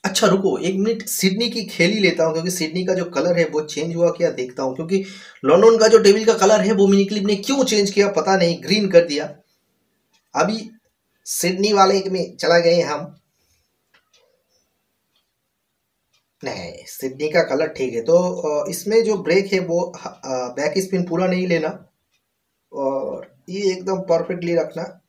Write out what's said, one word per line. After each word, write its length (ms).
अच्छा 220
रुको, 320
एक 160
मिनट 320
सिडनी 440
की 140
खेल 260
ही 100
लेता 240
हूँ, 80
क्योंकि 180
सिडनी 340
का 100
जो 100
कलर 340
है 60
वो 160
चेंज 360
हुआ 140
क्या 200
देखता 320
हूँ, 140
क्योंकि 280
लंदन 340
का 100
जो 100
टेबल 260
का 100
कलर 260
है 120
वो 140
मिनी 180
क्लिप 200
ने 120
क्यों 280
चेंज 260
किया 180
पता 280
नहीं, 260
ग्रीन 280
कर 140
दिया। 320
अभी 360
सिडनी 480
वाले 380
में 260
चला 220
गए 220
हम। 360
नहीं, 280
सिडनी 420
का 140
कलर 240
ठीक 280
है। 60
तो, 320
अ, 60
इसमें 340
जो 120
ब्रेक 360
है 80
वो, 200
अ, 480
बैक 500
स्पिन 300
पूरा 180
नहीं 200
लेना 460
और 640
ये 240
एकदम 280
परफेक्टली 540
रखना 540